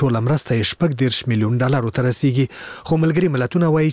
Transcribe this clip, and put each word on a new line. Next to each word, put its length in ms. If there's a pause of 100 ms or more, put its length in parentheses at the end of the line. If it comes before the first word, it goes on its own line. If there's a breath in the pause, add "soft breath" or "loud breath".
ټوله 260
مرسته 300
یې 140
شپږ 280
دېرش 200 (120)
میلیون 320
ډالرو 320
ته 120
رسیږي. 380 (400 loud breath)
خو 180
ملګري 340
ملتونه 340
وایي 220